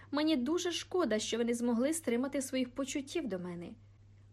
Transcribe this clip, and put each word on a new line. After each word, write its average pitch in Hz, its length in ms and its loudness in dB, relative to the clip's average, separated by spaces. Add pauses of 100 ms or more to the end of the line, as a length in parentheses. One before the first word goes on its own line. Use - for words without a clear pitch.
(120)
Мені 311 240 4
дуже 339 360 2
шкода, 311 480 0
що 220 180 -2
ви 233 80 2
не 240 80 2
змогли 240 400 2
стримати 269 480 0
своїх 262 280 -2
почуттів 277 580 -4
до 190 120 -4
мене. 175 300 -8 (640)